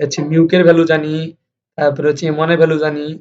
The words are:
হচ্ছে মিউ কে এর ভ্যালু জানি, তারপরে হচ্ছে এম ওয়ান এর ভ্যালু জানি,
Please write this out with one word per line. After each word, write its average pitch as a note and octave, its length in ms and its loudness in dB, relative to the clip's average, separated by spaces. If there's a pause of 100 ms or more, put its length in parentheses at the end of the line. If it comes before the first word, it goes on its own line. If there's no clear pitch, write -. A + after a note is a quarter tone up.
হচ্ছে C#3+ 220 -6
মিউ D#3 260 2
কে F3+ 80 2
এর F3+ 80 4
ভ্যালু E3 200 4
জানি, D#3 300 -2 (640)
তারপরে D3 300 -2
হচ্ছে D3 180 -2
এম D3+ 120 -2
ওয়ান D#3+ 120 0
এর E3 120 2
ভ্যালু D#3+ 160 4
জানি, D3+ 280 -4 (140)